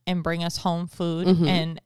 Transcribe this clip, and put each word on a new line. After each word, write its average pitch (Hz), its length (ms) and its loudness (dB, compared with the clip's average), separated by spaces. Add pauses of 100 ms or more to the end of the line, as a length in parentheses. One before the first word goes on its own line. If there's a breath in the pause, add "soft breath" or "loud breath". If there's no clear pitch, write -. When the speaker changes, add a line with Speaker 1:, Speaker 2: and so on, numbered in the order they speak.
Speaker 1:
and 180 160 -2
bring 170 200 -2
us 170 140 -4
home 175 300 -2
food 170 400 -2
Speaker 2:
Mm-hmm. 170 200 6
Speaker 1:
and, 165 380 0